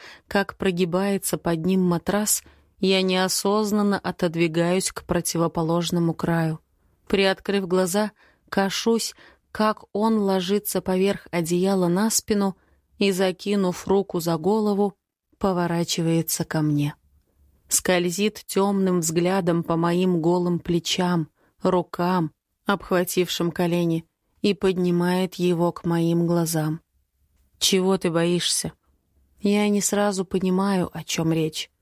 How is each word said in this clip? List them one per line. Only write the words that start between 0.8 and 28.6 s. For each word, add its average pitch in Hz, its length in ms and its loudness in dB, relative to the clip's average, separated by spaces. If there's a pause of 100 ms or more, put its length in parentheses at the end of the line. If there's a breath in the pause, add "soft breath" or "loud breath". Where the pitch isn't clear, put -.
под 165 300 -2
ним 185 160 2
матрас, 185 600 0 (360 soft breath)
я 190 240 2
неосознанно 202 960 0
отодвигаюсь 170 960 0
к - 120 -14
противоположному 170 1120 0
краю. 165 460 -2 (460)
Приоткрыв 196 600 0
глаза, 185 460 0 (400 soft breath)
кашусь, 208 640 0 (360 loud breath)
как 214 420 0
он 220 260 0
ложится 196 640 0
поверх 190 480 -2
одеяла 175 580 0
на 202 220 2
спину 202 460 0 (420)
и, 202 140 2
закинув 185 760 -2
руку 190 320 0
за 165 160 0
голову, 202 580 0 (440)
поворачивается 170 1080 0
ко - 160 -2
мне. 147 340 0 (720)
Скользит 180 800 0
тёмным 190 540 2
взглядом 170 640 0
по 165 140 -2
моим 175 440 2
голым 175 380 2
плечам, 175 720 0 (340)
рукам, 175 720 0 (340)
обхватившим 180 840 0
колени, 170 540 0 (380)
и 202 100 2
поднимает 180 840 0
его 175 360 0
к - 120 -10
моим 170 420 2
глазам. 165 540 -2 (800)
«Чего 190 380 2
ты 180 140 -2
боишься?» 170 600 -2 (680)